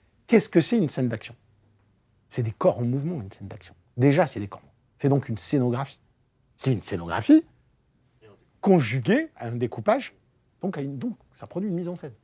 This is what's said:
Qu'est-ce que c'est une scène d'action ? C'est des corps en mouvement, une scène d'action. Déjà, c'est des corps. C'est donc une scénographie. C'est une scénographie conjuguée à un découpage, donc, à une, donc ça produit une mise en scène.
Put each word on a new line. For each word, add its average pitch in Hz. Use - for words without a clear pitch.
Qu'est-ce -
que 180
c'est 240
une 185
scène 127
d'action ? -
C'est -
des 113
corps -
en -
mouvement, 135
une 98
scène 101
d'action. -
Déjà, 143
c'est -
des 101
corps. -
C'est 143
donc 135
une 113
scénographie. 127
C'est 135
une 104
scénographie 95
conjuguée 170
à 117
un -
découpage, 120
donc, 185
à -
une, 139
donc 226
ça -
produit 202
une 170
mise 175
en 180
scène. 147